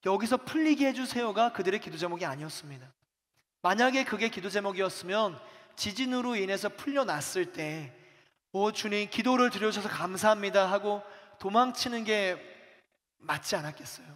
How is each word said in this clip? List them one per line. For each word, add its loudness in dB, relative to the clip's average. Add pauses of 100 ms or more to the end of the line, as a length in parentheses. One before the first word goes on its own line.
"여기서 2
풀리게 2
해주세요"가 0
그들의 0
기도 -12
제목이 -4
아니었습니다. -10 (720)
만약에 4
그게 0
기도 -6
제목이었으면 0 (360)
지진으로 -2
인해서 0
풀려났을 -2
때, -8 (580)
"오, 2
주님, -2
기도를 4
들려주셔서 -2
감사합니다" 2
하고 0 (360)
도망치는 0
게 0 (800)
맞지 -4
않았겠어요? -10